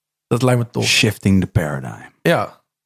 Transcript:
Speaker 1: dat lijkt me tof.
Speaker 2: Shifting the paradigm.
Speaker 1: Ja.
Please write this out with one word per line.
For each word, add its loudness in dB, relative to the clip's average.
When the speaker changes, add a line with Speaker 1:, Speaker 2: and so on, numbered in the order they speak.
Speaker 1:
dat -2
lijkt 2
me -6
tof. -4
Speaker 2:
Shifting 2
the 0
paradigm. -4
Speaker 1:
Ja. -2